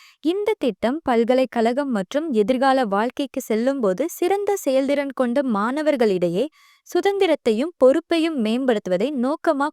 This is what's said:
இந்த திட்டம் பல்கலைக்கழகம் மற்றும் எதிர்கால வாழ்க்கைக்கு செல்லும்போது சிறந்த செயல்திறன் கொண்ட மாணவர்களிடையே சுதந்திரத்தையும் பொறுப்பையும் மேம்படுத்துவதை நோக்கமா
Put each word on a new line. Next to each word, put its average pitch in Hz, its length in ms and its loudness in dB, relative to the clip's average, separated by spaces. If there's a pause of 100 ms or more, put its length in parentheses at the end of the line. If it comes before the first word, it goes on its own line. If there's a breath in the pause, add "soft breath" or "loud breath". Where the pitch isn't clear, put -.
(200 soft breath)
இந்த 415 380 -2
திட்டம் 247 440 -2
பல்கலைக்கழகம் 247 880 0
மற்றும் 262 420 -4
எதிர்கால 254 520 2
வாழ்க்கைக்கு 233 560 -4
செல்லும்போது 233 680 0
சிறந்த 403 480 -2
செயல்திறன் 277 580 0
கொண்ட 247 280 0
மாணவர்களிடையே 226 1040 0 (420 soft breath)
சுதந்திரத்தையும் 349 880 0
பொறுப்பையும் 311 680 2
மேம்படுத்துவதை 220 680 0
நோக்கமா 277 640 -2